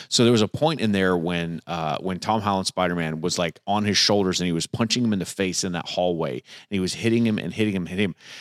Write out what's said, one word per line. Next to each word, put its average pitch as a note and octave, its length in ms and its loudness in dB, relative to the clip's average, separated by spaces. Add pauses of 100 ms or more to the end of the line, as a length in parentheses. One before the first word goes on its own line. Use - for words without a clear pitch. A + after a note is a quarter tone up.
so - 160 2
there A#2 60 8
was A2+ 120 6
a - 40 2
point D3+ 360 0
in G#2+ 100 2
there F#2 240 4
when, E2+ 500 -2
uh, D#2+ 340 -4
when F2+ 200 -4
Tom A2 220 0
Holland G2 240 0
Spider-Man E2+ 560 -2
was, F2 160 -2
like, E2+ 280 -2
on G#2 200 0
his G2+ 100 2
shoulders F#2+ 440 2
and F2+ 60 0
he F2 60 0
was E2 140 -2
punching A#2 380 -2
him A2+ 100 2
in G2 40 0
the F2 60 -2
face F#2+ 400 -2
in F#2 80 -4
that E2+ 160 -6
hallway E2 460 -2
and - 80 -8 (280)
he G2 100 0
was F2+ 140 -2
hitting A#2 320 2
him G#2+ 120 0
and E2+ 160 -6
hitting G#2+ 200 0
him, F2+ 120 -4
hitting F#2 240 -2
him. D2+ 40 -8 (260)